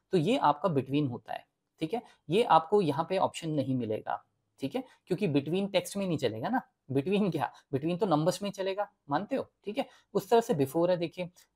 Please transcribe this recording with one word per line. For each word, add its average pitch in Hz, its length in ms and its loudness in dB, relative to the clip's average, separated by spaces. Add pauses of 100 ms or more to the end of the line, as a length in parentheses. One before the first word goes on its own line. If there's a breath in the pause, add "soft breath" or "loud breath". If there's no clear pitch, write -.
(120)
तो 190 60 2
ये 196 200 2
आपका 156 320 2
between 135 420 0
होता - 220 -10
है, - 120 -10 (360)
ठीक 160 120 -4
है। 240 80 -4 (280 loud breath)
ये 208 140 4
आपको - 380 6
यहाँ 151 280 0
पे 190 80 0
ऑप्शन 160 320 -2
नहीं 135 260 -2
मिलेगा, 110 480 -4 (380)
ठीक - 140 -4
है, 269 80 -6 (240 soft breath)
क्योंकि 190 200 0
between 156 440 0
टेक्स्ट 180 260 -2
में 196 100 -2
नहीं 160 100 0
चलेगा 117 320 -2
ना, 247 120 -2 (300)
between 185 400 2
क्या, 143 200 -2 (220 loud breath)
between 165 260 -2
तो 226 60 0
नंबर्स 160 360 2
में 202 60 -4
ही 196 40 -6
चलेगा, 190 360 -4 (220)
मानते 190 260 -2
हो, - 80 -2 (220)
ठीक 214 120 -8
है। 254 80 -2 (280 soft breath)
उस 190 160 -2
तरह 233 120 6
से 233 120 0
before 160 360 2
है, 185 80 2
देखिए, 170 320 -6 (260 soft breath)